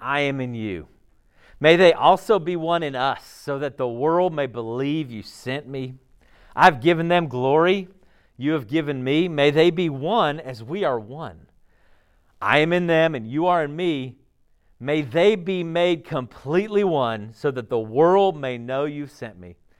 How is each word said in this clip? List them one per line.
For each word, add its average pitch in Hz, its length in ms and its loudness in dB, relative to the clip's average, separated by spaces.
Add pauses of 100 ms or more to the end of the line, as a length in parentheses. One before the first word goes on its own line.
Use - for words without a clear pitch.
I 139 200 -2
am 139 200 -2
in 123 140 -8
you. 98 320 -8 (720)
May 160 160 8
they 170 180 8
also 190 440 4
be 175 180 -4
one 165 280 -2
in 139 120 -6
us, 131 300 -4
so - 320 -10
that 139 200 -8
the 127 100 -2
world 160 440 0
may 147 140 -4
believe 123 640 -6
you 107 140 -12
sent 131 440 -10
me. 131 280 -10 (600)
I've 147 260 4
given 165 260 2
them 170 200 2
glory 156 600 0 (500)
you 139 140 -2
have 135 160 -4
given 143 360 -4
me. 147 240 0
May 147 220 2
they 160 220 4
be 165 180 -2
one 151 500 -2
as 120 240 -14
we 180 200 -8
are 131 160 -2
one. 107 480 -16 (920)
I 110 200 2
am 165 120 2
in 175 140 0
them 160 300 2
and 113 120 -10
you 151 200 -2
are 175 160 2
in 147 120 -8
me. 147 420 -4 (640)
May 147 220 -2
they 165 340 2
be 180 280 -4
made 170 420 0
completely 175 760 -2
one, 117 500 -2
so - 160 -2
that 123 200 -6
the 120 100 0
world 160 600 2
may 127 200 -6
know 131 260 -4
you 147 220 -10
sent 107 320 -16
me 87 160 -20 (240)